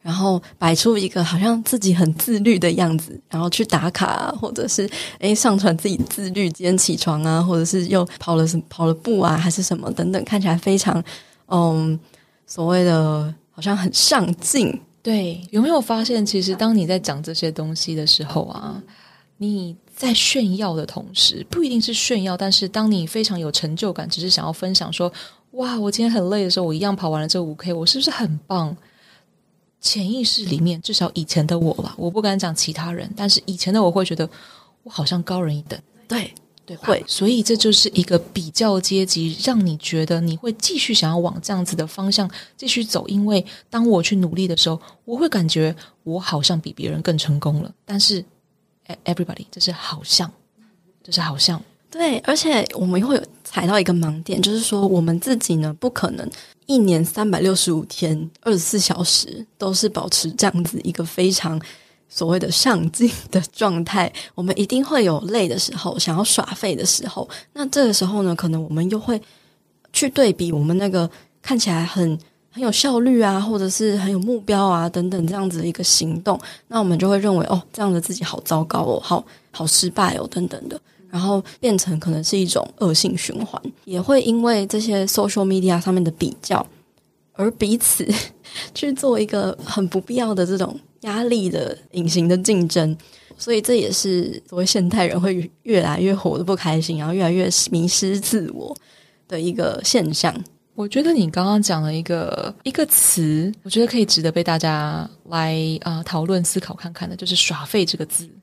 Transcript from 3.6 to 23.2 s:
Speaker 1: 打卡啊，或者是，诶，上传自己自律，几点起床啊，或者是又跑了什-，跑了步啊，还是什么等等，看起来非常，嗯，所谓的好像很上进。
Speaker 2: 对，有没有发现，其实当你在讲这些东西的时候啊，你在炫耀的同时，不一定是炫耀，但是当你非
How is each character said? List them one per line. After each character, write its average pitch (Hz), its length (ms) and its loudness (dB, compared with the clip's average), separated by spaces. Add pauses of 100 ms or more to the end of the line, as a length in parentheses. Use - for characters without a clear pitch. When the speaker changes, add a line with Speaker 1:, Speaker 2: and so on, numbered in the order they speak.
Speaker 1:
打 165 240 0
卡 185 160 -2
啊， - 340 -2
或 226 140 -6
者 - 120 -4
是， 202 240 -2 (300)
诶， 208 160 2
上 208 240 4
传 175 180 4
自 196 120 -2
己 185 80 -2 (120)
自 190 200 -6
律， 185 200 0
几 160 140 -6
点 180 140 4
起 170 180 2
床 156 280 0
啊， 160 180 2
或 175 160 2
者 165 80 2
是 180 220 0
又 180 200 2 (100)
跑 170 180 -2
了 160 120 4
什-， 165 220 0
跑 165 160 -4
了 160 80 4
步 196 260 0
啊， 170 160 4
还 165 160 2
是 190 100 -2
什 180 160 0
么 - 140 -6
等 175 180 -2
等， 190 140 -2
看 208 160 0
起 190 80 0
来 165 80 4
非 196 220 2
常， 175 260 0 (440)
嗯， 160 520 2 (480)
所 170 200 -4
谓 180 160 4
的 156 500 2 (180)
好 165 100 -18
像 202 140 0
很 185 180 0
上 214 440 2
进。 - 420 0 (220)
Speaker 2:
对， 180 500 -2
有 208 100 2
没 269 60 4
有 320 140 4
发 226 220 -2
现， 233 220 0
其 202 160 0
实 185 140 0
当 220 200 2
你 175 120 4
在 185 100 0
讲 151 240 -4
这 160 120 -10
些 160 180 -2
东 156 240 -6
西 - 180 -4
的 156 140 -2
时 - 160 2
候 151 200 -2
啊， - 380 -10 (560)
你 190 380 -4 (180)
在 247 200 0
炫 214 420 2
耀 196 180 -2
的 160 120 -2
同 - 280 -10
时， - 360 0
不 349 120 -2
一 302 60 2
定 240 120 2
是 226 140 -2
炫 220 300 0
耀， 185 140 -2
但 196 120 -2
是 196 200 2
当 220 200 0
你 180 160 2
非 220 160 -4